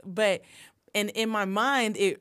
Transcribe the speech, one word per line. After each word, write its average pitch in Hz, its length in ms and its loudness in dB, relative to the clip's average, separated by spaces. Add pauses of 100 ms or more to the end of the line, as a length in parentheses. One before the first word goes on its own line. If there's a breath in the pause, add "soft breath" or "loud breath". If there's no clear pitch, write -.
but, 196 380 0 (520 loud breath)
and 208 160 0
in 220 180 -2
my 208 180 -2
mind, 220 500 0
it, 190 240 2